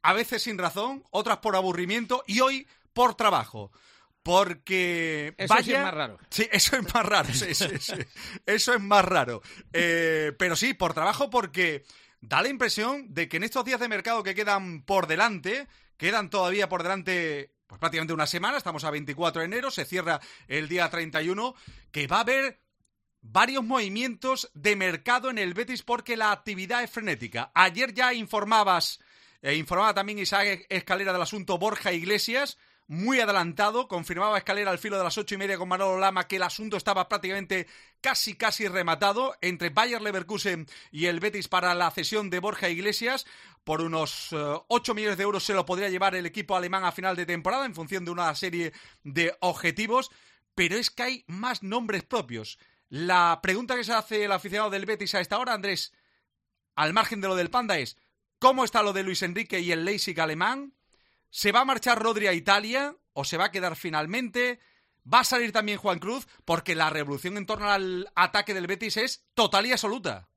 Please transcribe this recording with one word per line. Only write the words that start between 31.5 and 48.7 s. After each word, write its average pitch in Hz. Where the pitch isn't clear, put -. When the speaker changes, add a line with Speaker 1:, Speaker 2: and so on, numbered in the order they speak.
Speaker 1:
Borja 196
Iglesias, 208
muy 226
adelantado, 208
confirmaba 190
Escalera 196
al -
filo 208
de 190
las 170
ocho 208
y 190
media 196
con 180
Manolo 185
Lama 190
que 190
el 185
asunto 208
estaba 185
prácticamente 185
casi, 254
casi 214
rematado 196
entre 175
Bayer 226
Leverkusen 190
y 156
el 170
Betis 196
para 180
la 175
cesión 196
de 180
Borja 190
Iglesias. 214
Por 156
unos, 160
eh, 160
ocho 240
millones 208
de 196
euros 202
se 214
lo 190
podría 185
llevar 185
el 180
equipo 185
alemán 185
a 175
final 190
de 175
temporada 185
en 208
función 170
de 170
una 170
serie 170